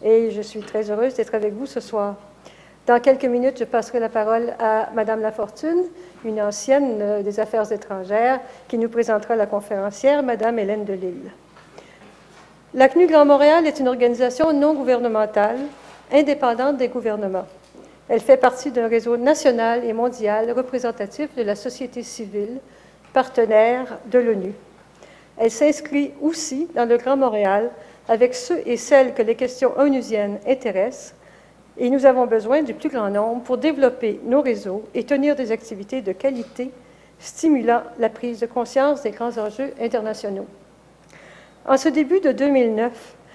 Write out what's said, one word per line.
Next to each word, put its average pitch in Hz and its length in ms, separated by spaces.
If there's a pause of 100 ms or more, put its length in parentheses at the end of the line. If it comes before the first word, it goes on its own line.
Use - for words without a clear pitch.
et 226 260
je 208 120
suis 208 180
très 208 320
heureuse 247 220
d'être 226 200
avec 214 200
vous 254 120
ce 247 140
soir. 202 340 (720)
Dans 240 140
quelques 262 260
minutes, 247 320
je 233 60
passerai 233 360
la 226 80
parole 226 500
à 220 360
madame 220 260
Lafortune, 226 640 (420)
une 214 160
ancienne, 233 640
euh, 208 200
des 202 160
Affaires 220 320
étrangères, 208 680 (260)
qui 240 120
nous 233 100
présentera 226 480
la 208 80
conférencière, 208 800
madame 233 360
Hélène 208 280
Delille. 190 440 (1400)
lacnu 269 340
Grand 302 200
Montréal 294 400
est 294 120
une 262 100
organisation 247 680
non 294 180
gouvernementale, 233 840 (520)
indépendante 277 680
des 247 100
gouvernements. 208 560 (640)
Elle 226 120
fait 254 180
partie 254 320
d'un 226 180
réseau 233 300
national 240 640
et 226 80
mondial 226 600
représentatif 240 840
de 240 60
la 202 140
société 247 460
civile, 208 560 (540)
partenaire 240 960
de 233 120
l'onu. 208 360 (840)
Elle 226 140
s'inscrit 285 600 (100)
aussi 320 520
dans 233 140
le 233 80
Grand 262 220
Montréal 214 520 (380)
avec 240 260
ceux - 300
et 233 140
celles 262 340
que 240 100
les 226 120
questions 247 420
onusiennes 220 600 (100)
intéressent, 240 680 (640)
et 247 100
nous 269 160
avons 247 200
besoin 226 360
du 233 120
plus - 140
grand 226 200
nombre 220 340
pour 247 140
développer 247 680
nos 262 180
réseaux 208 400 (140)
et 240 80
tenir 285 320
des 233 160
activités 220 480
de 196 100
qualité, 247 600 (480)
stimulant 240 640 (180)
la 220 80
prise 226 320
de 233 60
conscience 269 560
des 214 100
grands 233 260
enjeux 214 420
internationaux. 214 680 (1160)
En 269 120
ce 269 120
début 302 300
de 311 140
deux 262 160
mille 247 260
neuf, 240 400 (200)